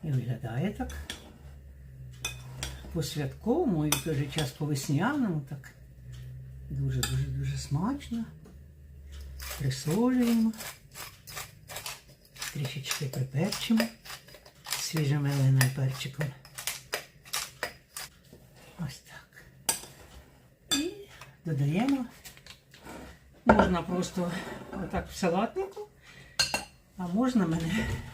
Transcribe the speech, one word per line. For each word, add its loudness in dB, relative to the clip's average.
І -2
виглядає 0
так -4
по-святковому 2
і 4
в 2
той 0
же 2
час 0
по-весняному. 2
Так. -12
Дуже-дуже-дуже 0
смачно. -2
Присолюємо. 4
Трішечки -2
приперчимо 2
свіжим 2
меленим 8
перчиком. 0
Ось -8
так. -20
І 0
додаємо. 4
Можна 8
просто 0
отак -4
в -10
салатнику, 0
а -6
можна 2
мене, 0